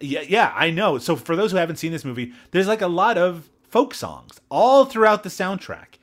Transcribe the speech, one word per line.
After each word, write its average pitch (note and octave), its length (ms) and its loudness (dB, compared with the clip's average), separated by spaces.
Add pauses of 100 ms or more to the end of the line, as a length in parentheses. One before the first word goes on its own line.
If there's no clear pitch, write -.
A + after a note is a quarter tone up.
yeah, C#3+ 280 -6
yeah, G3 260 2
I D3 160 0
know. E3 280 0
So D#3 180 -2
for E3 200 -4
those G3 160 0
who F#3+ 40 0
haven't E3 200 -2
seen E3 160 -8
this D3+ 120 -8
movie, B2 280 -8 (180)
there's, F#3+ 160 0
like, A3 160 -2
a F3+ 60 0
lot G3 280 2
of F3 320 -2 (200)
folk B3+ 260 0
songs C#2 460 -14 (100)
all B3+ 340 6
throughout G#3+ 380 2
the F#3+ 80 -12
soundtrack. - 560 -8 (160)